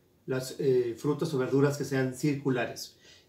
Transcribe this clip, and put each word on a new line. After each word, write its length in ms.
las, 340
eh, 360
frutas 380
o 40
verduras 380
que 80
sean 300
circulares 840